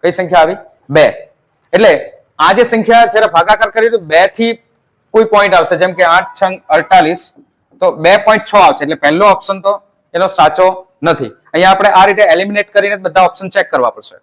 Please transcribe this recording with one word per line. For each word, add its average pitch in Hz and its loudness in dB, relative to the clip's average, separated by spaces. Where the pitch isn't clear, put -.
કઈ 175 0
સંખ્યા 175 -2
આવી? 165 0
બે. 139 0
એટલે 185 2
આ 170 2
જે 233 2
સંખ્યા 233 2
જ્યારે 220 -2
ભાગાકાર 202 0
કરીએ 226 -2
તો 226 -4
બે 170 0
થી 226 -4
કોઈ 220 2
પોઇન્ટ 202 2
આવશે, 180 0
જેમ 180 -2
કે 180 -2
આઠ 175 0
છંગ 190 -6
અડતાલીસ, 165 0
તો 180 0
બે 160 0
પોઇન્ટ 214 0
છ - -6
આવશે. 160 2
એટલે 151 -6
પહેલો 160 0
ઓપ્શન 196 -2
તો 202 -4
એનો 175 -2
સાચો 185 0
નથી. 147 -2
અહીંયા 175 -2
આપણે 196 0
આ 190 4
રીતે 202 0
એલિમિનેટ 202 -2
કરીને 202 0
બધા 190 -2
ઓપ્શન 180 -2
ચેક 190 -4
કરવા 123 -2
પડશે. - -18